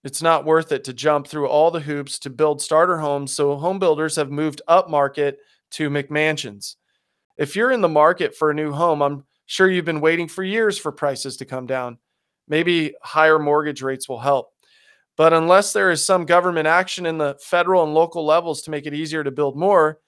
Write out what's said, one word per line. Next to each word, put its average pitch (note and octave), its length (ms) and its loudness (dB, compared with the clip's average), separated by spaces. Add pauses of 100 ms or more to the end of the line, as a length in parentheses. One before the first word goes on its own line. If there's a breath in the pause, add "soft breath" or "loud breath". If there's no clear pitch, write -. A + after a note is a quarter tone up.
It's C#3 180 -8
not D#3+ 220 4
worth D#3+ 260 2
it C3+ 140 -2
to C3 80 -10
jump C#3+ 340 0
through D3 220 -4
all D3+ 240 4
the E3+ 80 -6
hoops C#3+ 400 -8
to C#3 100 -12
build D3 320 0
starter E3 360 2
homes, C#3+ 340 -4
so C#3+ 240 0
home F#3 240 -4
builders D#3 340 0
have C#3+ 160 -2
moved D3 380 -4
up F3 200 2
market C#3+ 500 -2 (340 soft breath)
to D3+ 180 -4
McMansions. D3 880 -4 (600)
If D3 200 -6
you're A#3+ 160 2
in A#3+ 80 0
the F3 80 2
market D#3 480 2
for D#3 140 0
a D3 40 -2
new D3+ 160 -4
home, D3+ 320 0
I'm C#3+ 220 -4 (220)
sure F#3+ 220 2
you've F3+ 160 0
been D#3+ 160 -4
waiting E3 280 0
for F#3+ 160 -8
years G#3 340 -2
for D3 140 -8
prices C3+ 460 -6
to C3 60 -12
come B2+ 220 -8
down. B2 320 -6 (480)
Maybe D#3+ 560 -2
higher D#3+ 380 4
mortgage D3 420 -2
rates C3+ 260 -6
will A#2+ 120 -10
help. C3+ 320 0 (640 soft breath)
But D#3+ 160 6
unless F3+ 400 4
there G3 180 2
is D#3+ 140 -2
some F3+ 220 0
government E3+ 420 2
action F3+ 380 0
in E3 120 -4
the C#3+ 220 -2
federal F3+ 420 2
and D3+ 100 -2
local E3 320 0
levels E3 380 0
to D#3 80 -14
make D3 160 -8
it D3 80 -8
easier D#3 300 -6
to C#3 80 -2
build C#3 240 -2
more D#3+ 520 4